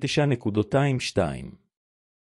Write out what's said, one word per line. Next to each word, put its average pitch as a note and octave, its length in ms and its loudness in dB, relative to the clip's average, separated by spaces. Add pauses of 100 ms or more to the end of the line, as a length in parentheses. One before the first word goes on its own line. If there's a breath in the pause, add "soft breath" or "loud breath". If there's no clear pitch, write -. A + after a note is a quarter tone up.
תשע D3 240 0
נקודתיים A#2 760 0
שתיים. C2+ 560 -4 (760)